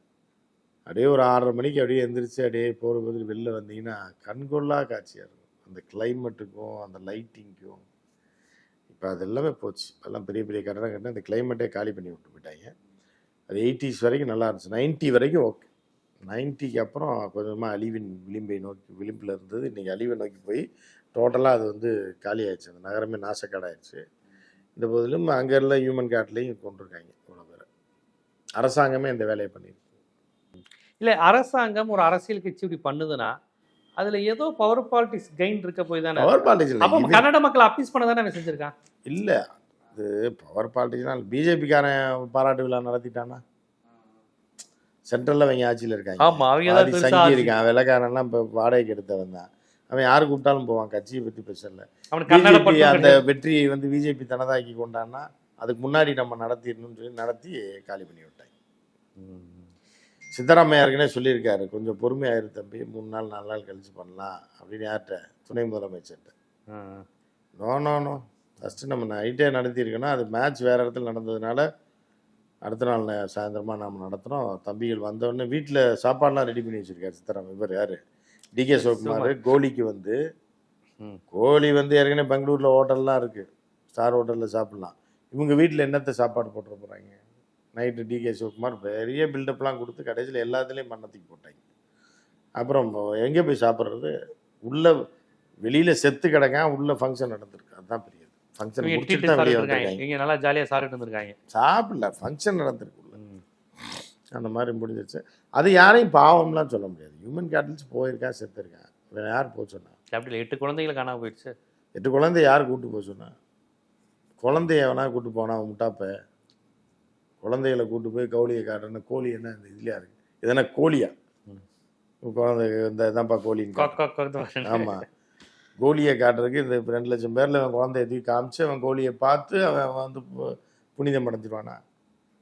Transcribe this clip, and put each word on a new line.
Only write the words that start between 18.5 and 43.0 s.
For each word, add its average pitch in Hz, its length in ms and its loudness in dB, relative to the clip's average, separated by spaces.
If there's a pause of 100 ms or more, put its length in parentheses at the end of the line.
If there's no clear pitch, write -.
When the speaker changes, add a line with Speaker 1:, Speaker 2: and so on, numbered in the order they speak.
Speaker 1:
நோக்கி, 98 400 -18
விளிம்புல 107 240 -12
இருந்தது 98 420 -10
இன்னைக்கு 101 260 -10
அழிவை 117 260 -4
நோக்கி 104 280 -10
போய் 117 280 -6 (420)
டோட்டலா 123 300 2
அது 120 200 4
வந்து 104 580 -6
காலியாயிடுச்சு. 101 440 -6
அந்த 87 140 -20
நகரமே 107 340 -6
நாசக்காடாயிருச்சு. 98 880 -12 (720)
இந்த 117 140 -4
போதிலும் 120 400 0
அங்க 135 280 2
இருந்த 135 200 4
ஹியூமன் 131 300 0
கேட்டலையும் 113 580 -4
கொண்டிருக்காங்க 92 420 -20 (220)
இவ்வளவு 87 220 -20
பேரை. - 180 -20 (840)
அரசாங்கமே 131 580 0
இந்த 113 140 -4
வேலையை 104 220 -4
பண்ணிருக்கு. 92 340 -20 (1160)
Speaker 2:
இல்ல, 214 200 2
அரசாங்கம் 220 720 4
ஒரு 196 120 2
அரசியல் 185 400 0
கட்சி 185 260 -8
இப்படி 151 300 -6
பண்ணுதுன்னா 139 440 -6 (540)
அதுல 202 260 -4
ஏதோ 226 360 -2
பவர் 233 320 2
பாலிடிக்ஸ் 233 480 0
கெயின் 202 200 0
இருக்க 180 260 -6
போய் 165 180 -4
தானே. 160 180 -2
Speaker 1:
பவர் 240 240 6
பாலிடிக்ஸ் 170 260 4
இல்ல, 127 160 2
Speaker 2:
அப்ப 262 120 6
Speaker 1:
இது 254 100 2
Speaker 2:
கன்னட 277 320 8
மக்களை 262 280 8
அப்பீஸ் - 240 -4
பண்ண 233 220 2
தானே 233 60 0
அவன் 202 120 -2
செஞ்சிருக்கான். 151 420 -8 (300)
Speaker 1:
இல்ல, 160 460 -2 (420)
அது 104 460 -6 (160)
பவர் 110 160 -4
பாலிடிக்ஸ்னா 123 600 -4
பி 135 140 -2
ஜே 170 140 4
பிக்காரன் 139 720 0
பாராட்டு 131 320 2
விழா 127 140 -2
நடத்திட்டானா? 123 640 -8 (1700)